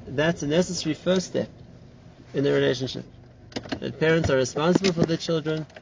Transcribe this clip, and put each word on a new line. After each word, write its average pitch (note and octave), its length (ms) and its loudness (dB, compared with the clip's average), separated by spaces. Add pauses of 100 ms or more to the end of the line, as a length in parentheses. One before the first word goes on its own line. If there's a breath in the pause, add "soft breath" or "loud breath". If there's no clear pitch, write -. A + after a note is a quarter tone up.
that's D#3 360 0
a C#3+ 40 -4
necessary E3+ 480 0
first F3+ 320 0
step - 220 -4 (840)
in C#3 100 0
the C#3+ 100 2
relationship. C3 520 0 (720)
That C3 200 -8
parents D#3+ 300 4
are C3+ 80 4
responsible E3+ 560 2
for E3 120 2
their D#3+ 120 -2
children, D#3 480 -2 (160)